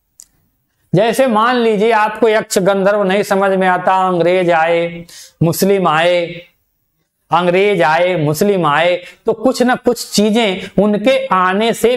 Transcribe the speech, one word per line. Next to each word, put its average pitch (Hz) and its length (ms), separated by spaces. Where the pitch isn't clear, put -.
जैसे 233 340
मान 233 280
लीजिए, 226 360
आपको 220 380
यक्ष, 214 300
गंधर्व 196 440
नहीं 190 200
समझ 196 280
में 185 160
आता, 180 280
अंग्रेज 175 440
आए, 170 540
मुस्लिम 190 440
आए, 170 380
अंग्रेज 180 500
आए, 170 340
मुस्लिम 165 500
आए, 160 300
तो 226 80
कुछ 233 280
ना 247 140
कुछ - 360
चीजें 202 720
उनके 214 420
आने 190 480
से 240 240